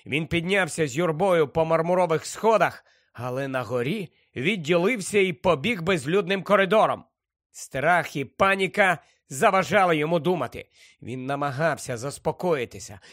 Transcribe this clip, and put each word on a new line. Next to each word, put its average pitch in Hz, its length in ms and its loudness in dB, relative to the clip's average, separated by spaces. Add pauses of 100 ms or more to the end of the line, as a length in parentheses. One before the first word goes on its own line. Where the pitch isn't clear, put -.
Він 147 220 -4
піднявся 170 600 0
з 123 100 -10
юрбою 160 500 2
по 160 180 0
мармурових 165 600 2
сходах, 202 600 0 (280)
але 127 340 -6
на 131 160 -4
горі 127 460 -4 (260)
відділився 180 840 0
і 185 140 2
побіг 180 480 0
безлюдним 175 640 0
коридором. 190 600 2 (480)
Страх 156 640 0
і 139 100 -4
паніка 190 720 2 (320)
заважали 180 680 4
йому 160 220 0
думати. 147 500 -4 (320)
Він 127 240 -10
намагався 143 720 -2
заспокоїтися, 131 1000 -6 (140)